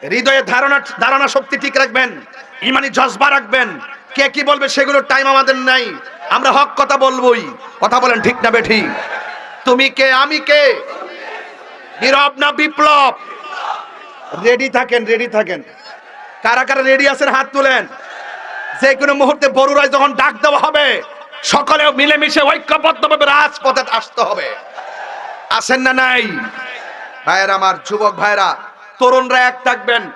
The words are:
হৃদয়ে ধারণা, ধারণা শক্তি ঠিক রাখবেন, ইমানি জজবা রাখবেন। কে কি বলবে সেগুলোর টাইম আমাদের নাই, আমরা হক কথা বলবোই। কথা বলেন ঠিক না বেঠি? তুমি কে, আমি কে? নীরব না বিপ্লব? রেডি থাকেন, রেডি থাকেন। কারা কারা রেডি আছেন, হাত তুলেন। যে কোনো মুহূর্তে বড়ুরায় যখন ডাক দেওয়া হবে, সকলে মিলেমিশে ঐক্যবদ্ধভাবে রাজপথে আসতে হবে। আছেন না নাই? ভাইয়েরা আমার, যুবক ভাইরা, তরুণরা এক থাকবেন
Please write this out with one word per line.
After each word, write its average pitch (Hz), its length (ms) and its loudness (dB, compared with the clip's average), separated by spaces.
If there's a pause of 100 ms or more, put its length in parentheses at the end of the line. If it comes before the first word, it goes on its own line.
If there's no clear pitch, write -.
হৃদয়ে 240 400 2
ধারণা, 269 380 0 (180)
ধারণা 269 280 2
শক্তি 269 300 -2
ঠিক 269 200 -4
রাখবেন, 240 440 0 (400)
ইমানি 262 280 0
জজবা 254 400 2
রাখবেন। 233 500 0 (360)
কে 277 140 2
কি 285 140 -4
বলবে 285 260 0
সেগুলোর 277 340 2
টাইম 269 240 0
আমাদের 269 280 4
নাই, 254 400 0 (340)
আমরা 254 220 2
হক 285 240 4
কথা 277 220 0
বলবোই। 247 560 2 (280)
কথা 233 180 2
বলেন 240 220 2
ঠিক 247 220 0
না 226 80 4
বেঠি? 220 380 0 (760)
তুমি 254 240 2
কে, 269 220 2
আমি 294 280 0
কে? 294 420 2 (1200)
নীরব 269 360 4
না 294 140 2
বিপ্লব? 302 600 2 (1300)
রেডি 247 260 2
থাকেন, 240 360 -2
রেডি 226 220 0
থাকেন। 180 360 -4 (800)
কারা 240 220 2
কারা 269 160 0
রেডি 269 260 4
আছেন, 269 220 0
হাত 269 240 0
তুলেন। 262 340 2 (920)
যে 269 140 4
কোনো 285 180 0
মুহূর্তে 285 360 2
বড়ুরায় 277 400 2
যখন 277 240 2
ডাক 269 280 2
দেওয়া 294 180 4
হবে, 294 420 2 (420)
সকলে 294 480 2
মিলেমিশে 294 500 2
ঐক্যবদ্ধভাবে 302 840 0
রাজপথে 285 680 0
আসতে 226 300 -4
হবে। 180 340 -4 (920)
আছেন 254 320 0
না 262 120 2
নাই? 254 340 2 (1000)
ভাইয়েরা 190 300 2
আমার, 190 200 2 (100)
যুবক 208 300 -2
ভাইরা, 196 400 0 (440)
তরুণরা 254 400 2
এক 247 240 0
থাকবেন 247 520 -2